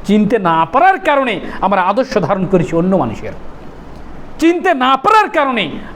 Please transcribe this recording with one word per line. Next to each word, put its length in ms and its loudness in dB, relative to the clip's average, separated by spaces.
চিনতে 340 2
না 260 2
পারার 340 2
কারণে 400 0
আমরা 200 2
আদর্শ 360 0
ধারণ 280 0
করেছি 300 0
অন্য 200 2
মানুষের, 360 -2
চিনতে 340 2
না 240 2
পারার 320 4
কারণে 420 0